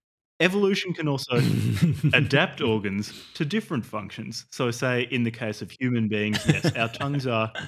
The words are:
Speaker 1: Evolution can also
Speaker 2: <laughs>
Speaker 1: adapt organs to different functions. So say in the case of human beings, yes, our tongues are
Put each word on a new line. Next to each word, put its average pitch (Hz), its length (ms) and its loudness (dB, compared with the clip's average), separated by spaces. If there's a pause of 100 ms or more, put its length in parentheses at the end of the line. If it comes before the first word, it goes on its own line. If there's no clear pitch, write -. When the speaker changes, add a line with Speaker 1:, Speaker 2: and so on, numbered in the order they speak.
(400)
Speaker 1:
Evolution 190 540 2
can 160 140 -2
also 131 320 0 (380)
Speaker 2:
<laughs> 147 360 2
Speaker 1:
adapt 147 480 4
organs 104 520 0 (220)
to 160 100 -2
different 165 400 -2
functions. 107 680 -10
So 123 180 0
say 123 400 0
in 123 140 0
the 113 80 0
case 113 300 -6
of 92 100 -12
human 120 380 0
beings, 107 380 0
yes, 143 280 2
our 113 140 0
tongues 139 360 -4
are 113 280 0 (140)